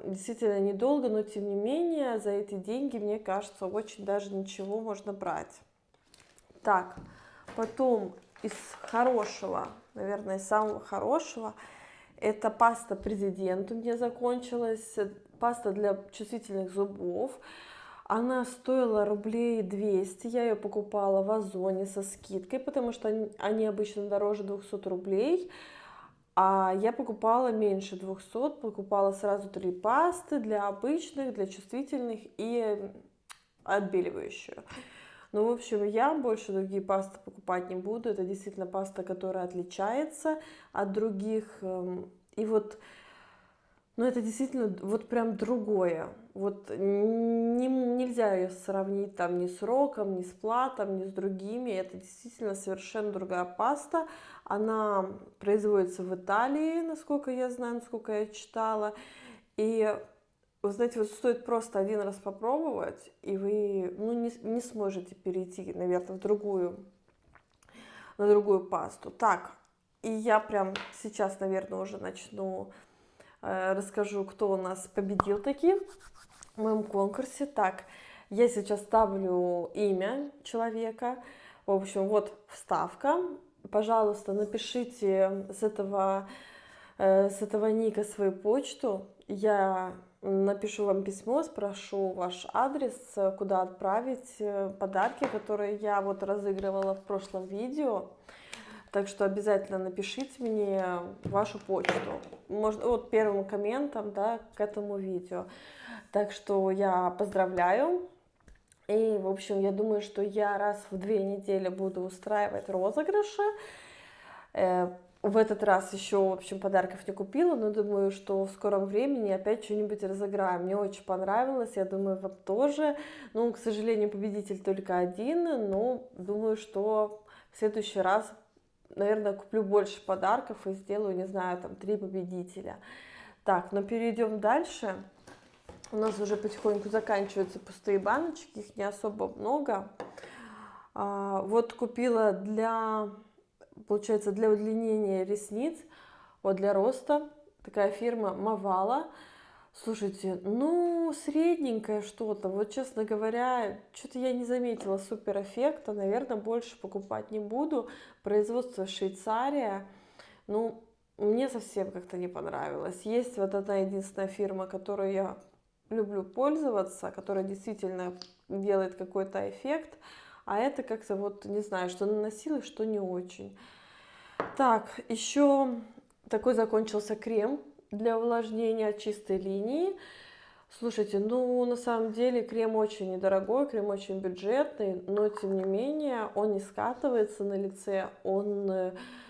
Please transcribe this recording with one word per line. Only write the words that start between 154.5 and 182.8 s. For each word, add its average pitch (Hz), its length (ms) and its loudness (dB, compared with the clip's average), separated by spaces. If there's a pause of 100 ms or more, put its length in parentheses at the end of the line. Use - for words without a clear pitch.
суперэффекта. 214 960 -2
Наверное, 214 440 0
больше 226 420 -4
покупать 214 500 -6
не 214 100 -4
буду. 247 480 -2 (360)
Производство 208 640 2
Швейцария. 220 960 -2 (640)
Ну, 226 360 -2 (340)
мне 233 320 2
совсем 202 420 -4
как-то 180 260 -10
не 180 100 -4
понравилось. 156 760 -6
Есть 240 340 0
вот 196 160 0
одна 196 240 0
единственная 196 500 -2
фирма, 196 380 -2
которой 196 480 -4
я 190 240 0 (520)
люблю 202 340 0
пользоваться, 247 880 0
которая 190 320 -4
действительно 190 720 -6 (360)
делает 196 460 2
какой-то 196 540 -4
эффект. 302 480 -6 (480)
А 202 140 0
это 269 240 0
как-то 220 320 -4
вот, 202 300 -4
не 202 160 -2
знаю, 185 280 -2
что 180 160 -2
наносила, 214 560 0
что - 240 -6
не 214 140 0
очень. 185 580 -6 (1000)
Так, 240 520 4
еще 269 640 4 (540)
такой 220 240 4
закончился 220 600 2
крем 226 440 0 (320)
для 226 260 2
увлажнения 226 720 2
от 208 80 -2
Чистой 208 400 -2
Линии. 226 580 0 (840)
Слушайте, 208 400 0
ну, 247 460 2
на 240 100 2
самом 233 360 0
деле, 240 300 2
крем 226 340 0
очень 214 360 0